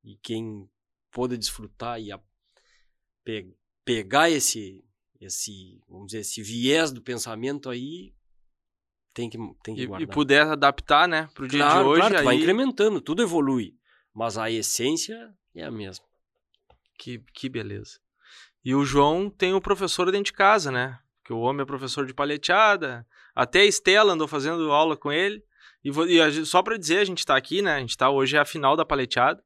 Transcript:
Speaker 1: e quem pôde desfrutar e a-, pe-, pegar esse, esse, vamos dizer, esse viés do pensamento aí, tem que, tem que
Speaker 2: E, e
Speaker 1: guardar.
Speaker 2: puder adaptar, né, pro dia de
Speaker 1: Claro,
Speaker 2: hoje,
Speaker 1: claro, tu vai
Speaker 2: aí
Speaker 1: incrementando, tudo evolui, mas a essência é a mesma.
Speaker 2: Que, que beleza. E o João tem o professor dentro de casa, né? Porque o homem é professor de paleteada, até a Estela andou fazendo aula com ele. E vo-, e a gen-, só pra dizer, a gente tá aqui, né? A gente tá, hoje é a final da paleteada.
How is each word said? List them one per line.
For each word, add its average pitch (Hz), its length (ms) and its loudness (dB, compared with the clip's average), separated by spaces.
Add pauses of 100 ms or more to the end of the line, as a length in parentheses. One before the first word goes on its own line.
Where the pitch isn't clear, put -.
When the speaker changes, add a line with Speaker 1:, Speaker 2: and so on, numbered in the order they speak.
Speaker 1:
e 101 200 -20
quem 110 460 -10 (420)
pôde 123 260 -4
desfrutar 113 640 -10
e 104 100 -14
a-, 98 100 -16 (1000)
pe-, 101 320 -12 (300)
pegar 123 460 0
esse, 107 520 -4 (380)
esse, 95 580 -14 (100)
vamos 95 180 -20
dizer, 107 140 -10
esse 104 220 -12
viés 131 480 0
do 123 120 -16
pensamento 123 680 -8
aí, 147 460 -12 (1000)
tem 120 140 -8
que, - 80 -14 (260)
tem 110 120 -12
que 131 80 -8
Speaker 2:
E, - 20 -6
e - 20 -8
Speaker 1:
guardar. 151 280 -8
Speaker 2:
puder 147 320 6
adaptar, 147 600 4
né, 160 280 -2
pro 135 120 -12
dia 139 140 -2
de 147 60 4
Speaker 1:
Claro, 147 220 6
Speaker 2:
hoje, 160 120 6
Speaker 1:
claro, 202 160 4
tu 147 80 2
vai 123 100 4
Speaker 2:
aí 147 60 4
Speaker 1:
incrementando, 214 600 0
tudo 175 220 -4
evolui, 135 540 -2 (360)
mas 110 260 -6
a 113 120 -4
essência 165 840 -4 (220)
é 170 100 -14
a 143 60 -12
mesma. 101 340 -14 (960)
Speaker 2:
Que, 120 240 -16 (120)
que 135 140 -10
beleza. 104 500 -10 (640)
E 127 100 -2
o 143 100 2
João 147 440 2
tem 190 260 -2
o 190 60 2
professor 185 500 -2
dentro 202 160 -2
de - 60 -6
casa, 190 400 4
né? 127 260 -4 (220)
Porque - 120 -12
o 113 80 -4
homem 139 220 0
é 131 40 -4
professor 135 400 -6
de 127 80 -14
paleteada, 147 920 0 (280)
até 127 260 2
a 202 40 10
Estela 202 500 6
andou 156 120 0
fazendo 151 460 -2
aula 151 240 4
com 147 160 -6
ele. 202 320 -2 (400)
E 143 60 -6
vo-, 156 160 -2
e 170 140 6
a 156 100 6
gen-, 151 160 -4
só 185 160 4
pra 220 160 -4
dizer, 165 200 -2
a 208 60 2
gente 185 220 -6
tá 139 100 2
aqui, 160 240 -2
né? 180 140 -2
A 139 60 -2
gente 120 160 -8
tá, 131 120 2
hoje 139 280 2
é 147 40 4
a 139 40 2
final 147 320 0
da 160 80 0
paleteada. 139 600 -2